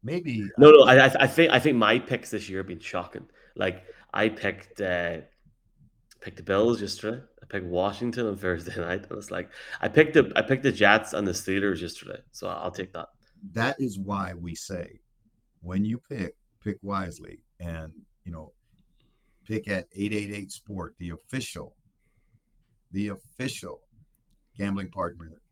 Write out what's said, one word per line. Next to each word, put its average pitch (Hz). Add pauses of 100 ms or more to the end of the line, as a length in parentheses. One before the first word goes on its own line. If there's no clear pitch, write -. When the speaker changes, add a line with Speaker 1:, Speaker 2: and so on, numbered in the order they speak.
Speaker 1:
Maybe 123
Speaker 2:
No, 147 (160)
Speaker 1:
I 127
Speaker 2:
no, 135
I, -
I, 135 (100)
I 131
think, 165
I 123
think 139
my 113
picks -
this 101
year 95
have 92
been 87
shocking. - (280)
Like, 92 (280)
I 110
picked, 98
uh, 87 (1000)
picked -
the 82
Bills 107
yesterday. 107 (200)
I -
picked 92
Washington 101
on 101
Thursday 85
<laughs> -
night. 90
I -
was -
like, 90 (300)
I -
picked 156
the, 135
I -
picked 135
the 131
Jets 101
and 101
the 90
Steelers 95
yesterday. 87 (120)
So -
I'll 90
take 95
that. 82 (440)
Speaker 1:
That 120
is 104
why 98
we 85
say, 87 (600)
when 92
you 117 (100)
pick, 95 (280)
pick 104
wisely, 87 (160)
and, 80 (340)
you 90
know, 78 (920)
pick 110
at 95
eight 101
eight 104
eight 101
sport, 92
the 85
official, - (1160)
the 101
official - (760)
gambling 98
partner 85 (200)